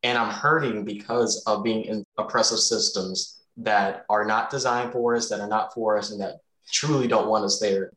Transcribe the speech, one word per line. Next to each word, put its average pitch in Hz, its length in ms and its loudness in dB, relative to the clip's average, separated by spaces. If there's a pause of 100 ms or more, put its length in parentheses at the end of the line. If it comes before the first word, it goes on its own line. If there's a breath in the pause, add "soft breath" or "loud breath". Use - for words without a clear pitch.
And 120 160 0
I'm 107 120 0
hurting 131 540 0
because 107 640 0
of 104 160 0
being 110 220 0
in 107 200 -6 (140)
oppressive 110 400 2
systems 95 800 -2 (200)
that 101 500 0
are 107 160 2
not 107 260 0
designed 123 420 -2
for 120 220 2
us, 117 140 0
that 104 120 -2
are 101 80 -6
not 110 260 0
for 110 240 0
us, 104 120 -4
and 101 100 -8
that 95 200 -6 (320)
truly 143 340 2
don't 110 220 2
want 107 160 2
us 98 160 0
there, 98 360 0